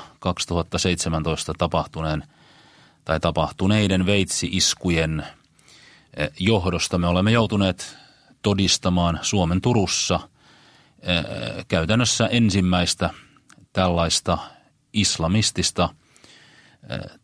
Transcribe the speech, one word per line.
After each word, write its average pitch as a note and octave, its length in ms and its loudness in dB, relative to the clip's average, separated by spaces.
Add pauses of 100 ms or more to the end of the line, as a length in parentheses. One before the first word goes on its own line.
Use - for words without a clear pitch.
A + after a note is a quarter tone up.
(200)
kaksituhattaseitsemäntoista E2+ 1400 -2
tapahtuneen D#2+ 640 -2 (840)
tai D#2+ 140 0
tapahtuneiden F#2 880 2
veitsi-iskujen, F2 1120 0
äh, - 1080 -12 (100)
johdosta F#2 580 0
me F2 100 2
olemme F#2 240 2
joutuneet G#2 680 0 (420)
todistamaan F2+ 800 2
Suomen F#2 400 0
Turussa, G#2 540 0
äh, - 1500 -8
käytännössä G#2+ 600 0
ensimmäistä F#2 800 2 (640)
tällaista E2+ 640 0 (560)
islamistista, F#2+ 880 0
äh, - 1400 -12